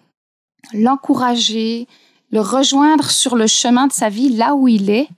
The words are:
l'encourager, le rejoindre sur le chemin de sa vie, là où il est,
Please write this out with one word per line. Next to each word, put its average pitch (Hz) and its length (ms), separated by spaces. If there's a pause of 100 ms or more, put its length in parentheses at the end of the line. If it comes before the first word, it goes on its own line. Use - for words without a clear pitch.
(720)
l'encourager, 233 1120 (440)
le 220 100
rejoindre 269 720
sur - 240
le 220 120
chemin 247 400
de 269 60
sa 220 160
vie, 233 200
là 240 260
où 262 120
il 208 220
est, 240 180 (100)